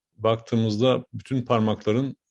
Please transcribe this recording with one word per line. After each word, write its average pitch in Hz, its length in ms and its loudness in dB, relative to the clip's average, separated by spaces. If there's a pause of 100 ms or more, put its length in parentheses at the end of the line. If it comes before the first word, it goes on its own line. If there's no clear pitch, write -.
(160)
Baktığımızda 113 960 0
bütün 127 320 -6
parmakların 113 720 0 (160)